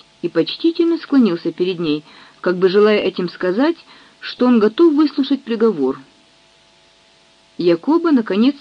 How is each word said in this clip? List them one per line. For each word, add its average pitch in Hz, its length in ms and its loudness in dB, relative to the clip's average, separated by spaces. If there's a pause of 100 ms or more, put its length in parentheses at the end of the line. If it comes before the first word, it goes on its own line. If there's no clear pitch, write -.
(220)
и 175 80 -6
почтительно 330 680 -2
склонился 202 540 0
перед 180 280 -4
ней, 151 260 -4 (340)
как 180 180 -4
бы 185 120 2
желая 208 300 2
этим 185 280 -4
сказать, 226 500 -2 (440)
что - 240 -4
он 247 140 4
готов 254 340 2
выслушать 285 500 0
приговор. 185 560 -2 (1600)
Якоба, 277 540 0
наконец, 233 500 0